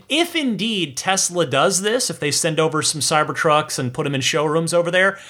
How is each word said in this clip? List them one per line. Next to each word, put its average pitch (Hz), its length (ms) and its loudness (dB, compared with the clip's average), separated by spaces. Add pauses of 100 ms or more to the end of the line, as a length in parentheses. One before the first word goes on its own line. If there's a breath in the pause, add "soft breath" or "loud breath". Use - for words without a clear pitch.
if 330 300 -2
indeed 208 600 -2
Tesla 175 480 0
does 160 340 2
this, 220 300 -2
if 160 100 -8
they 147 100 0
send 160 300 0
over 156 220 0
some 147 180 -2
Cybertrucks 151 760 2
and 127 160 -4
put 151 120 -2
'em 143 80 -2
in 131 60 -2
showrooms 156 540 0
over 170 160 2
there, 190 280 2 (120)